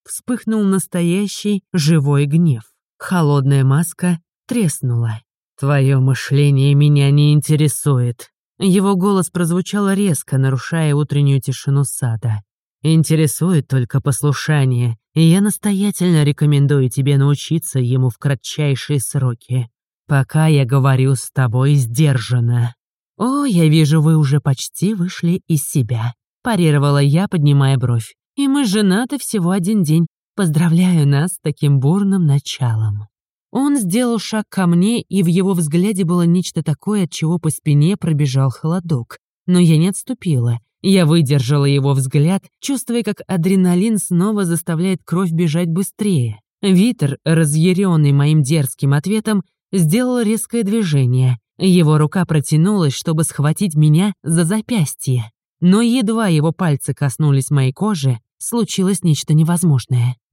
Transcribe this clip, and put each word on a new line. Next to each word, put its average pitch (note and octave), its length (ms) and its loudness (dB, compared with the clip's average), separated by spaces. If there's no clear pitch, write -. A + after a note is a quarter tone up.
вспыхнул A3 560 -6
настоящий F#3+ 1000 -2
живой D3 540 2
гнев. D3 360 0
Холодная C#3+ 640 0
маска E3 560 0
треснула. A#2 720 -2
«Твое C#3 420 0
мышление C#3 760 2
меня C#3+ 360 4
не D3 220 4
интересует». C#3+ 1000 0
Его G3 360 2
голос F#3+ 340 0
прозвучал F3+ 600 -2
резко, F#3+ 480 -2
нарушая C#3 560 -2
утреннюю C#3+ 460 0
тишину C#3 440 -2
сада. A2+ 580 -4
«Интересует D#3+ 840 0
только C3 320 -2
послушание, C3 1000 -2
и D#3+ 80 2
я E3 180 4
настоятельно G3 840 0
рекомендую C#3+ 680 2
тебе C#3 280 0
научиться C#3+ 640 -2
ему B2+ 280 0
в A#2+ 100 -8
кратчайшие C#3+ 800 -4
сроки. B2+ 680 -4
Пока D3+ 400 0
я C#3+ 180 2
говорю C3 500 2
с - 180 -8
тобой C3 420 0
сдержанно». A#2+ 1000 0
«О, C4+ 280 -2
я E3+ 240 2
вижу, D#3 320 4
вы D#3+ 160 2
уже D3 240 2
почти - 540 -4
вышли F3+ 540 -4
из D3+ 160 0
себя», A#2 500 -4
парировала D3 540 2
я, C#3+ 280 2
поднимая C#3+ 500 2
бровь. A#2 380 -4
«И C#4 100 0
мы C#4 180 0
женаты G#3+ 540 0
всего F3+ 320 -4
один G3 320 0
день. D#3+ 240 0
Поздравляю D#3+ 720 2
нас C#3+ 260 0
с - 100 -16
таким C#3+ 380 0
бурным F#3+ 460 0
началом». A2 800 -2
Он C#4+ 260 0
сделал A#3 420 0
шаг G#3+ 300 -6
ко F#3+ 200 -2
мне, F#3 320 2
и G3 240 -2
в - 20 2
его F#3 280 0
взгляде F3+ 500 0
было F3 180 0
нечто E3+ 400 0
такое, F#3+ 420 -2
от D3+ 60 -6
чего E3 280 -4
по D#3+ 120 -4
спине D3+ 460 0
пробежал C#3 540 0
холодок. D#3+ 680 -6
Но F3+ 120 2
я E3 200 4
не E3+ 100 2
отступила. B2+ 720 -4
Я F#3 240 2
выдержала C#3+ 580 2
его C#3 280 2
взгляд, C#3+ 520 0
чувствуя, A#3+ 420 -4
как G#3 240 -6
адреналин F#3 720 0
снова G3 460 0
заставляет E3+ 600 -4
кровь F3 280 -2
бежать E3 360 -2
быстрее. E3 720 -4
Витер, F#3+ 600 0
разъяренный D#3+ 880 2
моим D3 300 2
дерзким C#3 500 -2
ответом, G#3 500 -2
сделал A3+ 480 0
резкое A3+ 420 -2
движение. C3+ 760 0
Его E3 400 4
рука D3+ 260 0
протянулась, D#3 720 0
чтобы D#3+ 300 -2
схватить D#3 500 -2
меня D3+ 380 2
за E3 220 0
запястье. D#3+ 840 -4
Но F#3 200 4
едва A3+ 480 0
его D#3 240 0
пальцы D3 420 -4
коснулись C#3 560 0
моей C3+ 220 0
кожи, C#3 480 -2
случилось G3 640 -2
нечто D#3 320 0
невозможное. C#3+ 800 0